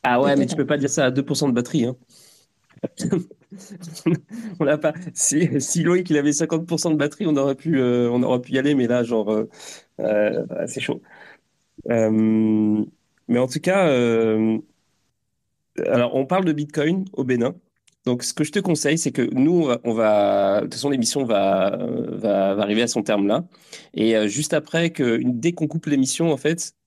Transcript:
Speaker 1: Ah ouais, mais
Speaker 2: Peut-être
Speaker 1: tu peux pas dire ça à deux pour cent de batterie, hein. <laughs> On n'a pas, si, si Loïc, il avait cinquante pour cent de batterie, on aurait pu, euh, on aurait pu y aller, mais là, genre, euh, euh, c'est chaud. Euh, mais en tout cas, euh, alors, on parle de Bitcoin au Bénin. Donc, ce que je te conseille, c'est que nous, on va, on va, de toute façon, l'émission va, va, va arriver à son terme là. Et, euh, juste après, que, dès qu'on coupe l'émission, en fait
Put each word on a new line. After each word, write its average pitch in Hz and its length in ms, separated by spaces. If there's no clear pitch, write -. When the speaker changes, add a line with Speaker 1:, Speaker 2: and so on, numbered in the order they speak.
Speaker 1:
Ah 123 160
ouais, 143 100
mais 143 60
Speaker 2:
Peut-être 131 140
Speaker 1:
tu 160 60
peux 143 100
pas 147 120
dire 139 100
ça 139 180
à 127 40
deux 139 140
pour 143 120
cent 147 120
de 123 60
batterie, 120 320
hein. 127 100
<laughs> - 240
On 156 40
n'a 151 140
pas, 151 140
si, 143 460
si 170 220
Loïc, 175 280
il 147 80
avait 147 140
cinquante 165 340
pour 165 120
cent 170 120
de 156 60
batterie, 147 300
on 151 100
aurait 139 180
pu, 147 260
euh, 123 320
on 123 100
aurait 123 180
pu 123 120
y 135 60
aller, 143 160
mais 127 120
là, 123 160
genre, 110 280
euh, 110 180
euh, 104 440
c'est - 140
chaud. - 200
Euh, 110 960
mais 120 120
en 127 80
tout 151 140
cas, 185 280
euh, 113 720
alors, 120 280
on 135 120
parle 190 180
de 165 80
Bitcoin 151 520
au 135 100
Bénin. 123 300
Donc, 123 180
ce - 120
que 156 100
je - 80
te 208 60
conseille, 160 400
c'est 131 140
que 131 100
nous, 160 300
on 147 40
va, 120 180
on 117 100
va, 101 640
de 87 60
toute 87 100
façon, 143 160
l'émission 131 340
va, 95 540
va, 98 760
va 104 80
arriver 104 200
à 117 40
son 117 160
terme 101 240
là. 131 200
Et, 113 200
euh, 107 140
juste 135 240
après, 165 380
que, 120 340
dès 127 280
qu'on 165 160
coupe - 180
l'émission, 143 440
en 143 60
fait 165 380